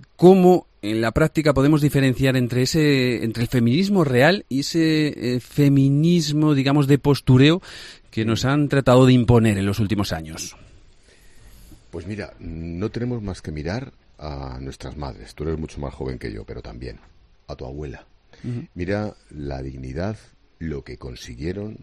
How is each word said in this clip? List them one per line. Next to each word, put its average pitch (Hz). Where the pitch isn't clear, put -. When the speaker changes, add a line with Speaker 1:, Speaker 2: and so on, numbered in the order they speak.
Speaker 1:
cómo 180
en 107
la 113
práctica 151
podemos 143
diferenciar 135
entre 123
ese, 131
entre 113
el 117
feminismo 160
real 139
y 135
ese, 156
eh, 123
feminismo, 147
digamos, 139
de 139
postureo 139
que 113
nos 113
han 143
tratado 131
de 127
imponer 113
en 98
los 101
últimos 101
años. 80
Speaker 2:
Pues 85
mira, 101
no 85
tenemos 120
más 95
que -
mirar 85
a 131
nuestras -
madres. 60
Tú -
eres 80
mucho 78
más 67
joven 65
que 53
yo, 53
pero 57
también -
a 71
tu 65
abuela. 71
Speaker 1:
Ujú. 123
Speaker 2:
Mira 101
la 69
dignidad, 67
lo 78
que 62
consiguieron, 90